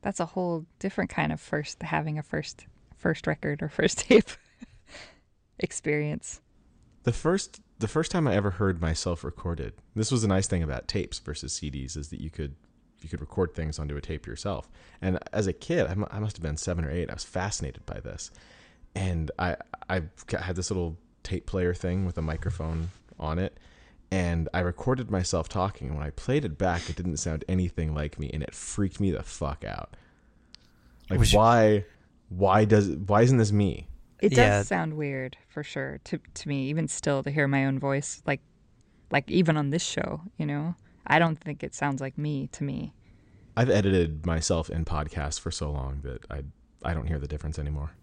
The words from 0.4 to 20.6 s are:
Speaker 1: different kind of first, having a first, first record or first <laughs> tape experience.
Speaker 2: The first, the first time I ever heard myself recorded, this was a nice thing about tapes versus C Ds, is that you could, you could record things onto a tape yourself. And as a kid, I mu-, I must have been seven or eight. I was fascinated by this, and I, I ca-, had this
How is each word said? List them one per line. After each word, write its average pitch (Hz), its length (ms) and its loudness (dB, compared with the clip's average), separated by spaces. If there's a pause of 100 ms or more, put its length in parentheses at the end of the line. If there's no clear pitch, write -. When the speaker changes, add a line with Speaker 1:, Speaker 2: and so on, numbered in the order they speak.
Speaker 1:
different - 320 -2
kind 151 200 0
of 151 80 -4
first, - 440 -6
having 156 360 -2
a 147 40 -8
first, - 420 -8 (320)
first - 280 -2
record 151 380 -2
or 156 60 -4
first - 300 2
<laughs> - 100 -8
tape - 200 8 (1300)
experience. 151 840 -4 (640)
Speaker 2:
The 120 100 2
first, - 480 0 (180)
the 113 80 0
first 160 240 0
time 160 160 2
I 98 80 4
ever 101 160 4
heard 92 300 2
myself 85 420 -2
recorded, 78 500 -6 (220)
this 110 160 0
was 117 140 2
a - 20 4
nice 95 200 4
thing 87 160 0
about 69 260 -6
tapes - 300 -4
versus - 340 -8
C 76 160 -6
Ds, 65 260 -8
is 73 140 -10
that - 100 -12
you 78 100 -8
could, 71 260 -8 (460)
you 80 60 -14
could - 140 -8
record 85 340 -2
things 78 240 -6
onto 73 160 -6
a 71 60 -8
tape - 240 -10
yourself. 69 440 -8 (320)
And 92 180 0 (120)
as 104 160 0
a 95 60 0
kid, 165 340 0
I 87 80 -4
mu-, 104 160 -2
I 104 80 -8
must 107 180 -4
have 82 60 -10
been 76 140 -4
seven 85 260 -2
or 69 80 -4
eight. 85 180 -4
I - 40 -10
was - 100 -10
fascinated 92 640 -6
by - 160 -8
this, - 300 -12 (640)
and 90 440 0
I, 90 160 0 (340)
I 92 120 0 (260)
ca-, - 140 -2
had 90 160 -4
this 92 120 -4